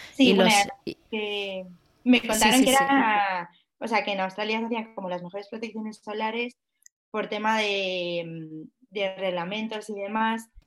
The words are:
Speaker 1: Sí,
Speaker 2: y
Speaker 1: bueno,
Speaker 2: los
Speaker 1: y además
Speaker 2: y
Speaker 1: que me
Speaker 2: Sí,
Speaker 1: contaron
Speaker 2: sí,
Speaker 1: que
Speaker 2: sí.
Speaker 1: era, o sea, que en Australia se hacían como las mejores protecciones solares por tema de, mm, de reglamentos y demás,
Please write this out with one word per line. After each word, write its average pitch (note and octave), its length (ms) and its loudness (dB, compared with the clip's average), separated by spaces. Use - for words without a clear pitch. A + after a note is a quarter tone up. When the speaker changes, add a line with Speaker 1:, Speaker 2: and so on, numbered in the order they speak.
Speaker 1:
Sí, C4 160 6
Speaker 2:
y - 20 8
Speaker 1:
bueno, A3 120 6
Speaker 2:
los G#3+ 80 6
Speaker 1:
y - 20 6
además G3+ 300 2
Speaker 2:
y - 100 -8
Speaker 1:
que G3+ 540 -6
me B3 160 6
Speaker 2:
Sí, A#3 60 -6
Speaker 1:
contaron A3+ 300 4
Speaker 2:
sí, C4 80 6
Speaker 1:
que C4 60 4
Speaker 2:
sí. C4 80 6
Speaker 1:
era, G#3+ 720 2
o - 100 -8
sea, G#3+ 160 0
que G#3 100 -4
en G3 80 -2
Australia G#3+ 400 -2
se A#3 40 -4
hacían A3+ 300 -6
como F#3 140 -8
las F3+ 120 -4
mejores F#3+ 260 -12
protecciones G#3+ 560 -10
solares A3 540 -6
por G#3+ 160 -4
tema G#3+ 320 -2
de, F#3 680 -2
mm, D#3+ 420 -12
de F#3+ 260 -4
reglamentos G3 760 -6
y G#3+ 60 -8
demás, A3 540 -4